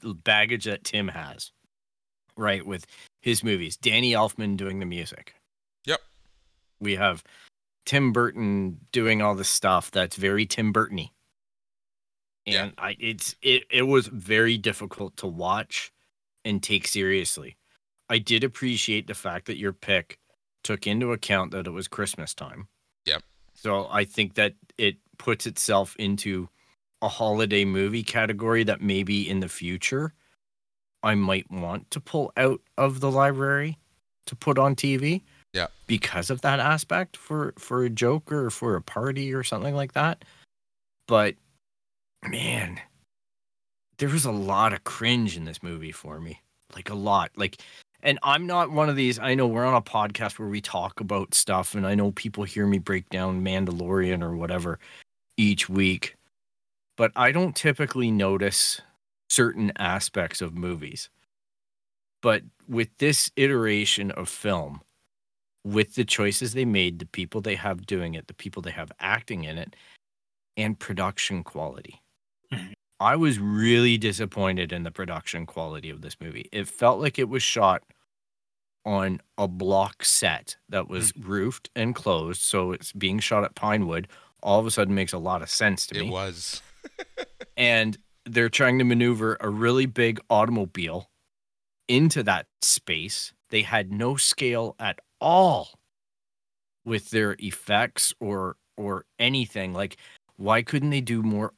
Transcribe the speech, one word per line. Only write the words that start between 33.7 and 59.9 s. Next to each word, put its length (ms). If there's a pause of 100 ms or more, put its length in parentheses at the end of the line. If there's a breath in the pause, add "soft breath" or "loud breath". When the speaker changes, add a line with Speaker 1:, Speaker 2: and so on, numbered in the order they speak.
Speaker 1:
to 120
put 200
on 180
T 200
V. 260 (320 soft breath)
Speaker 2:
Yeah. 140 (180)
Speaker 1:
Because 440
of 120
that 180
aspect 560
for, 440
for 240
a 60
joke 420
or 180
for 260
a 60
party 520
or 100
something 320
like 180
that. 320 (800 soft breath)
But, 280 (920)
man, 520 (1200)
there 120
was 160
a 60
lot 420
of 120
cringe 520
in 80
this 160
movie 300
for 280
me. 220 (320)
Like, 160
a 60
lot. 400
Like, 220 (460 loud breath)
and 180
I'm 240
not 260
one 180
of 60
these, 220
I 160
know 140
we're 180
on 80
a 80
podcast 560
where 120
we 120
talk 380
about 340
stuff, 400
and 140
I 80
know 160
people 320
hear 240
me 100
break 320
down 340
Mandalorian 800
or 140
whatever 420 (600 loud breath)
each 320
week, 460 (840)
but 180
I 160
don't 240
typically 560
notice 680 (500)
certain 480
aspects 640